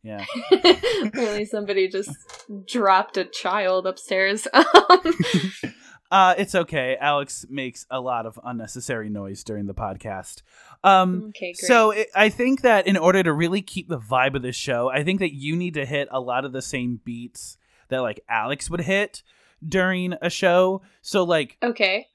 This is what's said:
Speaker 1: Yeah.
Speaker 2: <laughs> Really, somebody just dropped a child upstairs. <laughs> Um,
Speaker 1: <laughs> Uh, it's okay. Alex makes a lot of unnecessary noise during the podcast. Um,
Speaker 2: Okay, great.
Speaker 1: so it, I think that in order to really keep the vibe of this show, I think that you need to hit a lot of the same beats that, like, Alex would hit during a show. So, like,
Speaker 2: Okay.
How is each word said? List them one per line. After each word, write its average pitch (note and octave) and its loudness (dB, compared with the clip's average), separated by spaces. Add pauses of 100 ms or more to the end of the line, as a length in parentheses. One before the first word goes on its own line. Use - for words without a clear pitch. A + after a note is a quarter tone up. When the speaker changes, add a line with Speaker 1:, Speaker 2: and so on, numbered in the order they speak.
Speaker 1:
Yeah. G#2 -12 (260)
Speaker 2:
<laughs> F#4+ 6 (380)
Really, G#3+ -4
somebody G3 -2
just F#3+ -6 (540)
dropped G3 2
a F3+ -2
child F#3 -2
upstairs. F#3+ -2
<laughs> - 6 (320)
Um, F4+ 8
Speaker 1:
<laughs> E4+ -2 (960)
Uh, F#3 6
it's G3 -4
okay. C3+ 0
Alex C#3+ -2
makes C3 -10
a B2+ -6
lot A#2+ -4
of A2 -14
unnecessary A#2 -8
noise G2 -10
during G#2 -8
the G2 -10
podcast. F#2+ -10 (420)
Um, F#3 4
Speaker 2:
Okay, F3+ -12
great. - -8
Speaker 1:
so A3+ 6
it, G#3 -2
I G#3+ 6
think B3+ 0
that G#3+ 4
in G3 4
order F#3 4
to E3+ 2
really E3+ 0
keep - -12
the D3 -6
vibe B2+ 0
of C3+ -4
this B2 -6
show, B2 -2
I C#3+ -2
think F#3 -2
that E3 -4
you C#3+ -6
need F3 -4
to C#3 -4
hit C#3 -4
a C3 -4
lot B2+ -4
of C3 -10
the C3 -8
same B2 -6
beats - -14 (320)
that, C3 -2
like, A2+ -4
Alex A#2 -4
would F3 -4
hit G3 -2 (420)
during F3+ -2
a E3+ -2
show. F#3 4 (220)
So, F#3 0
like, D#3+ 0
Speaker 2:
Okay. G#3+ -2